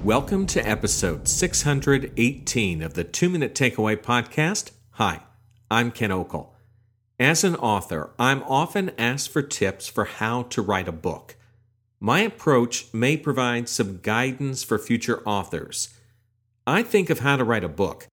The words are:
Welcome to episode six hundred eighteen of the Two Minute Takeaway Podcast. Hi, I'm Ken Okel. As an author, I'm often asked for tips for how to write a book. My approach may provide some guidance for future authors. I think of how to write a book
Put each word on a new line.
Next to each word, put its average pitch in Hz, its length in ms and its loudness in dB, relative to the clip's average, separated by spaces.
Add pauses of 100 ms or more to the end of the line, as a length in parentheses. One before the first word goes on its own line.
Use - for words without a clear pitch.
Welcome 139 440 2
to 113 200 0
episode 101 600 0
six - 340 0
hundred 139 560 2
eighteen 110 640 0
of 78 140 -8
the 85 80 -2
Two - 260 0
Minute 156 240 -2
Takeaway 110 420 2
Podcast. 123 760 -2 (220)
Hi, 90 280 -2 (480)
I'm 117 220 4
Ken 110 180 -2
Okel. 90 380 -4 (720)
As 156 240 4
an 175 140 2
author, 92 600 -2
I'm 135 260 2
often 175 540 0
asked 123 320 -2
for 147 140 0
tips - 440 -2
for 104 180 -2
how 117 380 -4
to - 200 -4
write 92 240 0
a 87 40 -6
book. 80 440 -8 (640)
My 123 220 2
approach 131 680 2
may 123 240 2
provide 123 540 -2
some 95 300 -2
guidance 127 640 -2
for 110 160 0
future 117 440 0
authors. 92 680 -4 (760)
I 165 160 2
think 196 300 2
of 143 80 0
how 139 160 2
to 131 80 2
write 110 200 2
a 85 60 -4
book 90 460 -4